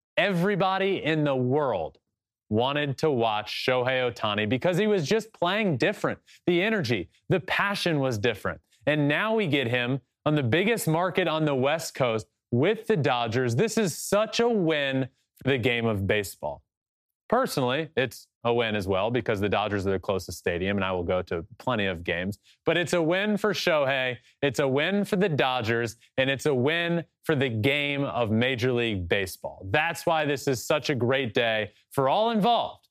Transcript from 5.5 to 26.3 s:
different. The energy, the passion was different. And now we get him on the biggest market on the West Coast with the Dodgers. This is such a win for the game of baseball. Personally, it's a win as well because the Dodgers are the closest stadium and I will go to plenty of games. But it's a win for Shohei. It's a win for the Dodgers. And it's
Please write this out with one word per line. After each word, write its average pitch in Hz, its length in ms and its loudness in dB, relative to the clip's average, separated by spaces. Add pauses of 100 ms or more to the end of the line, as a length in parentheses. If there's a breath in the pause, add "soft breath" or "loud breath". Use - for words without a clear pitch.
different. 151 420 -2 (260 loud breath)
The 175 160 4
energy, 143 480 0 (180 soft breath)
the 175 140 2
passion 180 580 0
was 131 180 0
different. 101 440 -2 (240 soft breath)
And 147 220 2
now 196 280 0
we 208 120 0
get 135 200 0
him 123 320 -2 (260)
on 156 100 2
the 147 80 2
biggest 190 440 2
market 175 400 0
on 156 160 0
the 143 120 2
West 135 380 0
Coast 113 340 0 (240)
with 185 360 2
the 220 80 2
Dodgers. 123 600 0
This 220 220 0
is 202 200 0
such 214 420 0
a 233 80 4
win 147 640 0 (320)
for 127 80 0
the 135 80 4
game 117 280 2
of 101 220 0
baseball. 101 560 -4 (680)
Personally, 151 680 0
it's 131 300 -2 (180)
a 120 80 4
win 113 200 2
as 101 140 -2
well 98 240 0
because 113 300 0
the 101 80 0
Dodgers 101 360 -2
are 98 60 0
the 95 80 0
closest 92 380 -6
stadium 95 400 -2
and 95 80 -2
I 95 80 -2
will 90 100 -2
go 92 200 -2
to 87 220 -6 (140)
plenty 107 280 -2
of 85 180 -6
games. 90 340 -4 (260 soft breath)
But 165 120 0
it's 175 160 -2
a 175 80 2
win 190 340 0
for 208 160 0
Shohei. 135 640 0 (260 soft breath)
It's 143 180 2
a 139 80 4
win 165 360 2
for 196 140 -2
the 185 100 4
Dodgers. 123 680 0 (200 soft breath)
And 131 120 2
it's 135 160 -2